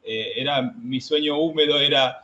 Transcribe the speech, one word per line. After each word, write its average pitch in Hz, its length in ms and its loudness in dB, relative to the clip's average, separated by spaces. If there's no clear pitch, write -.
eh, 110 320 -6
era, 135 260 0
mi 123 380 -6
sueño 151 380 0
húmedo 151 420 2
era 139 440 2